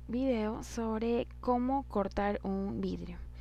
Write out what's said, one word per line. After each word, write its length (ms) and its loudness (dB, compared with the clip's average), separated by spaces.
video 560 0
sobre 640 0
cómo 440 2
cortar 600 0
un 380 -2
vidrio. 360 -4